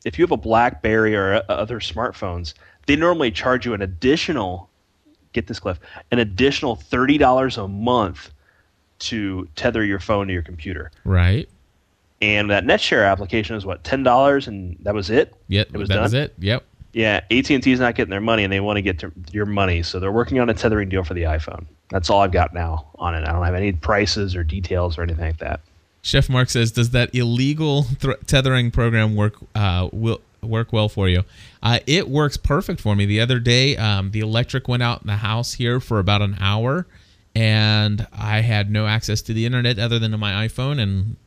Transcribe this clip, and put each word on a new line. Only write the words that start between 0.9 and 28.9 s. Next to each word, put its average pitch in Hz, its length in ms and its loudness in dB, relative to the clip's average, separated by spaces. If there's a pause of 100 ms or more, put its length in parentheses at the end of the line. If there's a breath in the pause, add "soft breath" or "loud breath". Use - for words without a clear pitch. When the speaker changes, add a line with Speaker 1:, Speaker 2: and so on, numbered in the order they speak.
Speaker 1:
or, 98 200 2
uh, 113 120 0
other 110 320 -4
smartphones, 90 760 -6 (320 soft breath)
they 143 80 4
normally 160 340 2
charge 123 380 -2
you 117 80 -2
an 101 80 -4
additional, 98 840 -2 (680)
get 113 120 -4
this, 117 140 -10
Cliff, 90 200 -6 (300 loud breath)
an 123 80 0
additional 120 580 0
thirty 131 440 0
dollars 131 400 4
a 98 80 -6
month 101 640 -2 (680)
to 98 580 -6
tether 117 300 0
your 98 140 -2
phone 101 260 -2
to 95 80 -4
your 87 80 -2
computer. 82 480 -10 (140)
Speaker 2:
Right. 92 440 2 (720)
Speaker 1:
And 104 300 2
that 101 160 2
NetShare 139 420 4
application 101 480 -2
is, 104 80 -8
what, 92 200 -10
ten 135 180 -2
dollars, 135 460 4
and 95 340 -10
that 101 140 -2
was 101 160 -4
it? - 240 2 (140)
Speaker 2:
Yep, 98 240 2
Speaker 1:
It 104 40 -6
was 101 120 -4
Speaker 2:
that 98 60 0
Speaker 1:
done? 104 80 0
Speaker 2:
was 110 120 -2
it. - 240 -4
Yep. 107 240 -2 (300)
Speaker 1:
Yeah, 110 360 2
A 123 140 4
T 151 100 0
and 131 100 2
T 131 80 4
is 123 80 4
not 120 140 2
getting 107 160 -2
their 98 100 -4
money, 110 240 2
and 98 80 0
they 98 80 0
wanna 104 220 0
get 95 180 -2
to 92 120 -10 (200)
your 104 140 -4
money, 98 380 0
so 92 160 -6
they're 95 120 -2
working 120 280 0
on 120 100 2
a 110 60 4
tethering 107 340 0
deal 92 140 -2
for 80 100 -6
the 85 100 -4
iPhone. 80 420 -4 (240)
That's 87 200 -2
all 98 120 8
I've 98 100 4
got 90 220 0
now 82 420 -6
on 87 180 -4
it. 80 140 -4
I 78 40 -2
don't 87 140 0
have 87 100 0
any 98 160 0
prices 101 640 0
or 87 80 -4
details 87 540 -4
or 87 60 -6
anything 82 220 -4
like 80 120 -4
that. 78 240 -8 (420)
Speaker 2:
Chef 135 260 2
Mark 127 200 2
says, 117 220 0
"Does 120 180 0
that 120 240 0
illegal 139 680 0
thr-, 135 300 -2 (120)
tethering 131 460 2
program 113 440 2